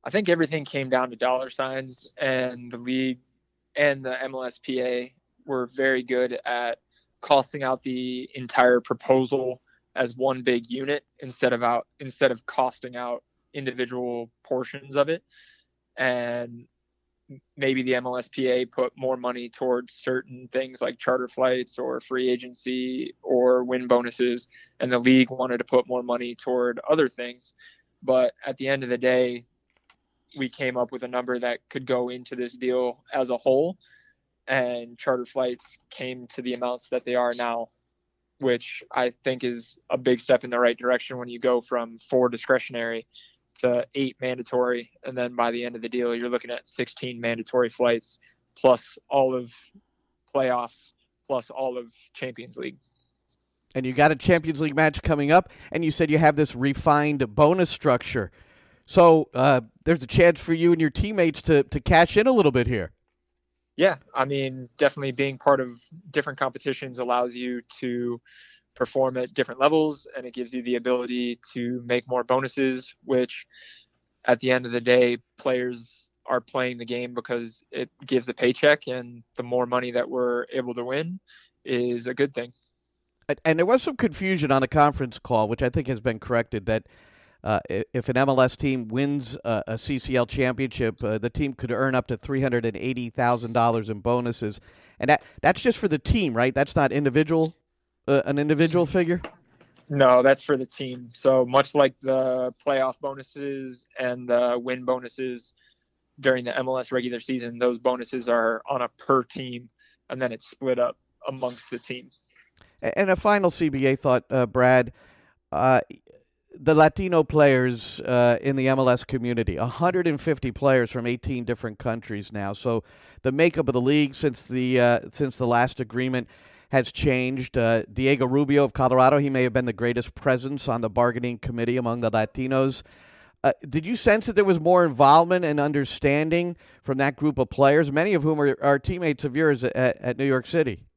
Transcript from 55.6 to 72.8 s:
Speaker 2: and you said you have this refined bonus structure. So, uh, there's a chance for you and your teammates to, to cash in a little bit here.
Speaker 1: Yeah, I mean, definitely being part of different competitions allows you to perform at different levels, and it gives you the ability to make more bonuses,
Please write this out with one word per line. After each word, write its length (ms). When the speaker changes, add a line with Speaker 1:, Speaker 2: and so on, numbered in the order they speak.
Speaker 2:
and 120
you 60
said 220
you 80
have 160
this 200
refined 800
bonus 360
structure. 600
So, 500
uh, 260
there's 180
a 60
chance 320
for 160
you 160
and 100
your 80
teammates 540
to, 180
to 180
cash 380
in 80
a 60
little 200
bit 140
here. 260
Speaker 1:
Yeah, 220
I 100
mean, 420
definitely 340
being 260
part 220
of 200
different 300
competitions 580
allows 380
you 260
to 380
perform 440
at 180
different 240
levels, 480
and 80
it 80
gives 200
you 100
the 120
ability 640
to 320
make 220
more 160
bonuses, 720